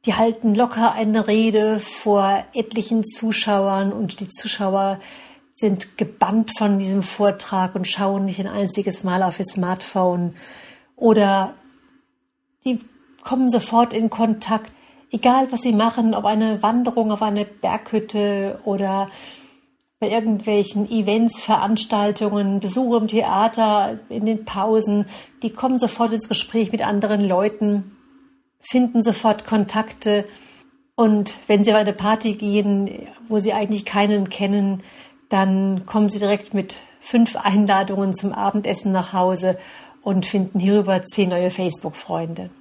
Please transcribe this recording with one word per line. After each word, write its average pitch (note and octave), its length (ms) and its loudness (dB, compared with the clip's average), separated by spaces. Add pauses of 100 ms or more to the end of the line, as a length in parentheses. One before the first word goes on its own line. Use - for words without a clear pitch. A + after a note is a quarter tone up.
Die A3 100 0
halten A3+ 400 2
locker A#3 380 2
eine G#3+ 340 0
Rede G#3+ 520 2
vor G3 640 0 (120)
etlichen A3 500 -2
Zuschauern G3 880 0
und G#3 280 -6
die F#3+ 60 -8
Zuschauer G3 720 -4 (540)
sind - 460 -4
gebannt G#3+ 580 0
von G3+ 220 0
diesem F#3+ 240 -2
Vortrag G3 720 -2
und F#3 100 -4
schauen G3 400 -2
nicht F3+ 140 -6
ein F3+ 80 -6
einziges G3 560 -4
Mal F#3 180 0
auf F3+ 160 0
ihr F#3+ 80 -4
Smartphone. F3+ 880 -2 (600)
Oder G3 580 2 (1080)
die B3 160 -2 (440)
kommen B3+ 280 0
sofort A#3+ 420 2
in A3+ 160 0
Kontakt, A3 600 -2 (400)
egal B3+ 400 2
was A#3+ 100 -4
sie A#3+ 120 2
machen, A3+ 420 2
ob G#3 100 -4
eine G#3+ 380 2
Wanderung A#3+ 480 2
auf G#3 100 -2
eine G#3 240 0
Berghütte G3+ 1200 -4
oder G3 460 -2 (880)
bei G#3 120 -2
irgendwelchen G#3 840 0
Events, A3 500 2
Veranstaltungen, G#3 1160 0
Besuche A#3 380 0
im G#3+ 100 0
Theater, G#3+ 920 2 (120)
in A3 160 -4
den A3 180 0
Pausen, G#3 640 0 (360)
die A3+ 100 -4
kommen B3+ 280 0
sofort A3+ 320 0
ins A3 160 -4
Gespräch A3 460 -2
mit G#3+ 80 -2
anderen G3+ 440 0
Leuten, G3+ 720 0 (640)
finden B3 420 2
sofort G#3+ 440 0
Kontakte. G#3 800 -2 (720)
Und G#3+ 400 2 (120)
wenn G#3 160 4
sie A3 80 4
auf G#3+ 60 6
eine G#3 160 2
Party G#3+ 400 0
gehen, G3+ 760 -2 (220)
wo G#3+ 100 2
sie G3+ 140 0
eigentlich G#3 320 -2
keinen G3+ 440 2
kennen, G3 540 0 (460)
dann F#3+ 560 2
kommen G#3+ 240 2
sie G3+ 100 -6
direkt G3+ 340 -2
mit F#3+ 220 -4 (240)
fünf - 380 2
Einladungen G3 800 2
zum G3 160 -4
Abendessen G3+ 580 -2
nach F#3 220 -2
Hause F#3 440 0 (460)
und F#3+ 220 0
finden F#3+ 340 -2
hierüber F#3+ 460 2
zehn F#3+ 240 0
neue F3+ 220 0
Facebook-Freunde. E3+ 960 -6 (120)